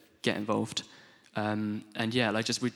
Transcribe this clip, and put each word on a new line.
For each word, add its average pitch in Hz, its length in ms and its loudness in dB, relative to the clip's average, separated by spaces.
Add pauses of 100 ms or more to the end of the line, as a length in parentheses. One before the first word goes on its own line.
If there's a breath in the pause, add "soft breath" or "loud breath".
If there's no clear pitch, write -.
(240)
get 107 140 2
involved. 107 460 -2 (520 soft breath)
Um, 107 480 -2 (120)
and 113 200 0
yeah, 117 160 4
like, 110 140 2
just, 120 160 -2
we 123 140 0